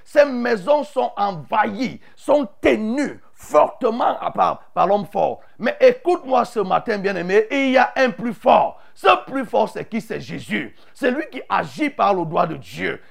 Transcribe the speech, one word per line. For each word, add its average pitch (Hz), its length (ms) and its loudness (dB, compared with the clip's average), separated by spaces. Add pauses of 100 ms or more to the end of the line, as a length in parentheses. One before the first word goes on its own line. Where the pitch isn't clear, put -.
Ces 294 220 4
maisons 240 580 0
sont - 320 -4
envahies, 202 840 -2 (160)
sont 285 320 0 (140)
tenues 226 640 0 (100)
fortement 262 880 0
à - 100 -6
par, 180 300 0 (140)
par 170 120 2
l'homme 202 200 0
fort. 151 340 -2 (180)
Mais 247 220 -4
écoute-moi 262 640 2
ce - 160 -6
matin, 196 380 -2
bien-aimé, 190 520 0
il 269 200 0
y 254 80 4
a 247 180 4
un 262 140 2
plus 226 240 -6
fort. - 460 2 (140)
Ce - 320 2
plus 269 180 -4
fort, 214 240 0
c'est 160 180 -10
qui ? 220 140 -6
C'est 147 220 -10
Jésus. - 520 -8 (200)
C'est 262 160 0
lui 285 200 -4
qui - 200 -12
agit 180 400 -2
par 202 240 2
le 175 100 -2
doigt 175 220 0
de 156 100 -8
Dieu. 143 420 -8 (120)